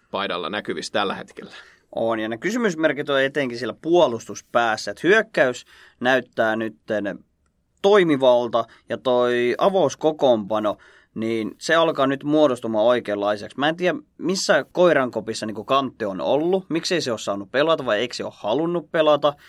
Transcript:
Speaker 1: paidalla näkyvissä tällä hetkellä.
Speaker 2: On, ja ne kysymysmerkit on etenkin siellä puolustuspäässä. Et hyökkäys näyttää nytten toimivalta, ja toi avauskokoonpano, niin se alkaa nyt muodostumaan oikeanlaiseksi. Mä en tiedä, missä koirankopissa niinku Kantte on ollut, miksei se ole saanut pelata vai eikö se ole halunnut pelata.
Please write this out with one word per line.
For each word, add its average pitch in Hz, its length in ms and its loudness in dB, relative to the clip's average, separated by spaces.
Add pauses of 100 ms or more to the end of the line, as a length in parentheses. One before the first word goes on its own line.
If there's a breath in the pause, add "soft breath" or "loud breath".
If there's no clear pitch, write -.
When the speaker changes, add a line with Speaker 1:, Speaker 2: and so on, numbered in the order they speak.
(120)
Speaker 1:
paidalla 90 380 -4
näkyvissä 95 440 -8
tällä 98 220 -2
hetkellä. - 360 -16 (440 loud breath)
Speaker 2:
On, 113 240 -2
ja 110 100 -6
ne 113 80 -6
kysymysmerkit 156 720 -2
on 139 120 2
etenkin 135 360 -2
siellä 110 240 -6
puolustuspäässä. 117 1080 0
Et - 120 -10
hyökkäys 175 640 2 (340 soft breath)
näyttää 120 560 0
nytten 107 640 -4 (640)
toimivalta, 131 840 4 (240 soft breath)
ja 117 80 -4
toi 123 600 2
avauskokoonpano, 135 1200 2 (380 soft breath)
niin 113 420 -4
se - 180 -2
alkaa 156 320 2
nyt 139 160 -4
muodostumaan 127 600 2
oikeanlaiseksi. 104 760 0
Mä 143 100 0
en 160 60 -2
tiedä, 175 220 -2 (200)
missä 170 540 0
koirankopissa 123 760 2
niinku 107 180 -8
Kantte 127 440 -2
on 95 140 -6
ollut, 156 480 0
miksei 165 320 -2
se 127 100 -4
ole 110 80 -4
saanut 101 320 -6
pelata 147 340 0
vai 104 140 0
eikö 120 160 -4
se 107 80 -8
ole 104 120 -8
halunnut 156 560 -4
pelata. 151 420 2 (160 loud breath)